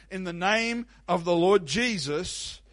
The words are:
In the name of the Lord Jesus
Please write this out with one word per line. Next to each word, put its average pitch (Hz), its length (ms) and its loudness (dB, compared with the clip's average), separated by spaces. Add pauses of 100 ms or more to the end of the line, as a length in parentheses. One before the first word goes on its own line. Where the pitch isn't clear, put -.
In 190 140 -8
the 175 100 -6
name 226 540 0 (200)
of 175 160 0
the 175 120 2
Lord 185 320 6
Jesus 170 920 -4 (120)